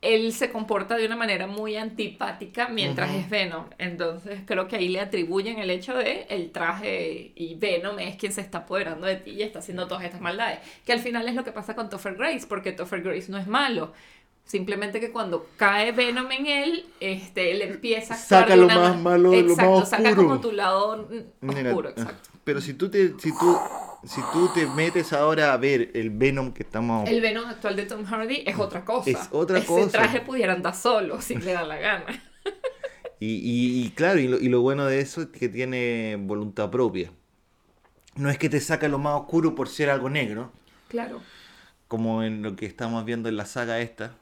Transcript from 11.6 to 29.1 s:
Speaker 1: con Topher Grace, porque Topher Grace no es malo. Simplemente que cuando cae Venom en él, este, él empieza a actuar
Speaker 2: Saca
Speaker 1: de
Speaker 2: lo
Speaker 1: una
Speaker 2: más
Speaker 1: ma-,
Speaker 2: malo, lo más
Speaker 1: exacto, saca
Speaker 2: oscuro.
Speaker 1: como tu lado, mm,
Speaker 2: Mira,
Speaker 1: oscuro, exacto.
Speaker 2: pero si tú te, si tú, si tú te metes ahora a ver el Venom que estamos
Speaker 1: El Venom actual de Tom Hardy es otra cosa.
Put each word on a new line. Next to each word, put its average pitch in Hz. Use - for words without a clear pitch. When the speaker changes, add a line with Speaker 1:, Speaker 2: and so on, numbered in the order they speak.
Speaker 1:
con 226
Topher 190
Grace, 277
porque 190
Topher 180
Grace 185
no 196
es 185
malo. 233
Simplemente 202
que 226
cuando 190
cae 208
Venom 247
en 269
él, 285
este, 190
él 202
empieza 220
a -
actuar 196
Speaker 2:
Saca 190
Speaker 1:
de -
Speaker 2:
lo 180
Speaker 1:
una 180
Speaker 2:
más 180
Speaker 1:
ma-, 170
Speaker 2:
malo, 180
lo 185
más 175
Speaker 1:
exacto, 185
saca 220
Speaker 2:
oscuro. 190
Speaker 1:
como 135
tu 233
lado, 202
mm, 214
Speaker 2:
Mira, 135
Speaker 1:
oscuro, 147
exacto. -
Speaker 2:
pero 143
si 139
tú 180
te, 196
si 160
tú, 175
si -
tú 175
te 160
metes 160
ahora 151
a 131
ver 123
el 113
Venom 131
que 107
estamos 113
Speaker 1:
El 233
Venom 226
actual 208
de 202
Tom 214
Hardy 226
es 202
otra 190
cosa. 233